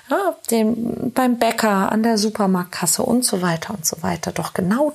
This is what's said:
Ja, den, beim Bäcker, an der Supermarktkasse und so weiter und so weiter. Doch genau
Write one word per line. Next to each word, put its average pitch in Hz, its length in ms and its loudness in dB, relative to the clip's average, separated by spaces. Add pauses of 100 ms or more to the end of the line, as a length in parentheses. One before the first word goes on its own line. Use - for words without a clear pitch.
(100)
Ja, 339 260 0 (140)
den, 233 600 0
beim 247 260 2
Bäcker, 226 520 2
an 220 120 2
der 226 160 2
Supermarktkasse 190 840 0
und 247 220 2
so 185 180 0
weiter 170 320 -2
und 160 120 -6
so - 160 -4
weiter. 180 300 -4
Doch - 200 -6
genau 240 420 0